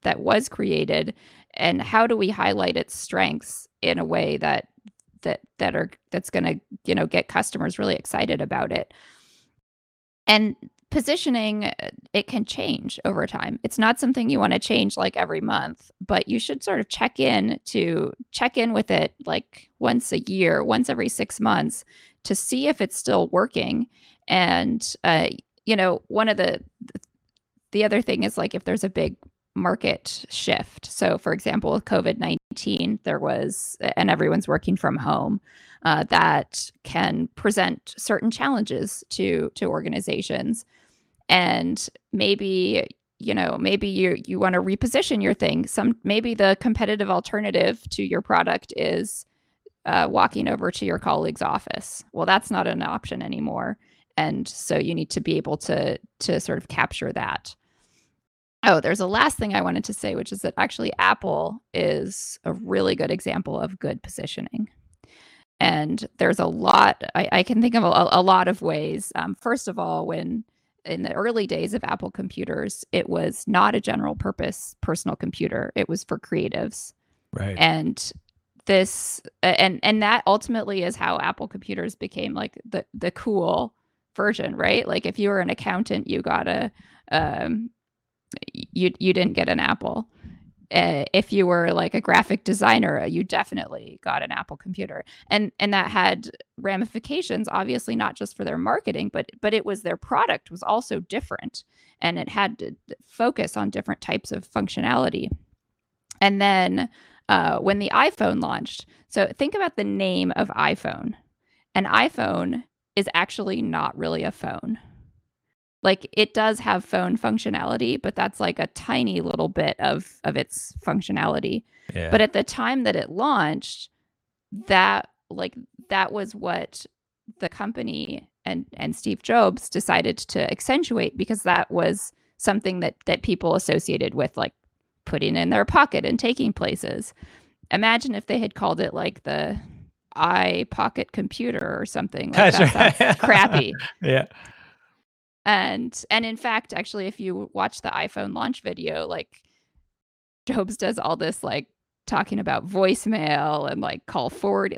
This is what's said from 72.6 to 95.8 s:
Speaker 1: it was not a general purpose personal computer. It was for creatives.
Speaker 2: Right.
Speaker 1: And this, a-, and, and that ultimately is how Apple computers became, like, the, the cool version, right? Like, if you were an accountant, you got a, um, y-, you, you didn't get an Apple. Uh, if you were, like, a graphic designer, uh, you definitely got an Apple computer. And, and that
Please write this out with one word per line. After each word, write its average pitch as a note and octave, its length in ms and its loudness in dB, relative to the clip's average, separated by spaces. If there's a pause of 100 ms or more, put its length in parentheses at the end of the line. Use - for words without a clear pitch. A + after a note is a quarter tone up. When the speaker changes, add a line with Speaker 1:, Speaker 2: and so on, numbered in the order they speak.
Speaker 1:
it - 180 2
was - 380 -2
not G#3 280 4
a - 60 0
general - 340 -2
purpose - 640 -6
personal - 340 -2
computer. - 600 -4
It - 120 0
was E3+ 160 -4
for - 160 -6
creatives. - 720 -4 (380)
Speaker 2:
Right. G2 260 -4
Speaker 1:
And D#3+ 540 2 (540)
this, - 560 2 (220)
a-, F#3 180 4
and, F#3+ 220 2
and G#3+ 200 4
that A3 240 2
ultimately G3+ 560 0
is F3 120 -2
how F3 240 0
Apple - 280 -4
computers F#3 480 -8
became, - 380 -6
like, - 320 -8
the, G#3 280 -6
the F#3 180 -4
cool G3 640 0 (420)
version, - 400 -2
right? - 320 2
Like, - 180 -2
if G3+ 120 -6
you G3+ 120 2
were G3 100 2
an F3 100 0
accountant, G3 580 -2
you - 140 -2
got - 260 0
a, - 240 -2 (400)
um, F#3 580 -2 (840)
y-, - 200 -12
you, F3+ 260 2
you F#3 140 4
didn't F3+ 200 2
get - 140 0
an D#2+ 140 2
Apple. - 480 0 (600)
Uh, E3+ 420 4
if - 180 4
you G3+ 140 4
were, F3 260 4
like, E3+ 220 0
a E3 80 0
graphic - 420 2
designer, D3 580 4
uh, - 40 -2
you E3+ 180 0
definitely - 800 -4
got - 200 -2
an - 80 -8
Apple - 260 -8
computer. - 460 -10 (260)
And, G#3 300 0
and G3+ 140 0
that G3 180 2